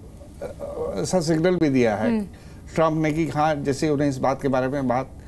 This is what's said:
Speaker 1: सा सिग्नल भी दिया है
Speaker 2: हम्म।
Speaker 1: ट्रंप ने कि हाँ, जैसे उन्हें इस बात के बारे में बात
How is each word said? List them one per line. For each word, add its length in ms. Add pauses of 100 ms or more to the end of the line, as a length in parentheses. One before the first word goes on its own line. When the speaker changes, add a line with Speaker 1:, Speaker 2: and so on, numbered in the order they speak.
(960)
Speaker 1:
सा 220
सिग्नल 360
भी 140
दिया 260
है 140
Speaker 2:
हम्म। 160 (500)
Speaker 1:
ट्रंप 280
ने 80
कि 160
हाँ, 280
जैसे 340
उन्हें 200
इस 80
बात 240
के 60
बारे 200
में 200
बात 220 (180)